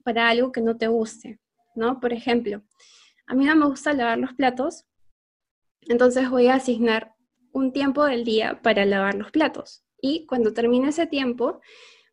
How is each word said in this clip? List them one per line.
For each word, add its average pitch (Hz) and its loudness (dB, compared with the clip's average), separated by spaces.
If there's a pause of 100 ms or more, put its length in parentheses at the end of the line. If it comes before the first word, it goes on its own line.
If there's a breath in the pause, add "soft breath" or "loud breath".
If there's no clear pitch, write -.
para 233 0
algo 247 2
que 240 -6
no 226 0
te 226 -2
guste, 226 -4 (340)
¿no? 240 -4
Por 240 -2
ejemplo, 233 -4 (680 soft breath)
a - -6
mí 269 2
no 311 4
me 302 4
gusta 285 -2
lavar 233 0
los 254 -4
platos, 254 -2 (960)
entonces 254 2
voy 247 4
a 262 6
asignar 233 0 (380)
un 262 -2
tiempo 277 0
del 240 0
día 220 -2
para 208 2
lavar 196 0
los 208 -10
platos. - -4 (160)
Y 302 -4
cuando 226 0
termine 247 2
ese 320 0
tiempo, 262 -2 (520 soft breath)